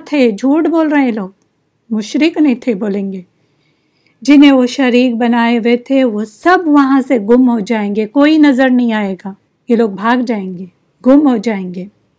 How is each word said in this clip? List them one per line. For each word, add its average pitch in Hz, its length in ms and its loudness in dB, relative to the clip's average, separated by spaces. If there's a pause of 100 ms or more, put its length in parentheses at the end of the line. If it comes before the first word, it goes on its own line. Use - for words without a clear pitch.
تھے۔ 262 260 0
جھوٹ 277 360 -2
بول 320 200 0
رہے 294 140 0
ہیں 254 100 0
لوگ، 196 180 -8 (600)
مشرک 247 480 -2
نہیں 294 180 2
تھے - 180 -4
بولیں 196 400 -6
گے۔ 185 80 -12 (1000)
جنہیں 277 300 6
وہ 254 140 2
شریک 247 500 0
بنائے 233 420 0
ہوئے 240 200 0
تھے، 262 260 -2
وہ 214 200 -4
سب 339 420 0
وہاں 277 420 2
سے 269 120 0
گم 247 300 2
ہو 233 100 0
جائیں 208 360 -4
گے، 214 120 -2
کوئی 294 300 2
نظر 269 320 4
نہیں 247 240 0
آئے 202 220 -4 (100)
گا، 196 80 -12 (340)
یہ 240 80 0
لوگ 226 140 0
بھاگ 226 320 -2
جائیں 196 360 -6
گے، 185 80 -14 (400)
گم 285 220 4
ہو 247 100 2
جائیں 190 360 -6
گے۔ 180 120 -12 (340)